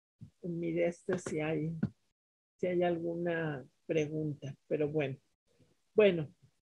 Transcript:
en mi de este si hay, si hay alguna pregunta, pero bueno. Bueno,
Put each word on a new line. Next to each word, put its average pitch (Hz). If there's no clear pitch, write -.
en 170
mi 170
de 170
este 180
si 156
hay, 156
si 185
hay 180
alguna 170
pregunta, 151
pero 151
bueno. 143
Bueno, 180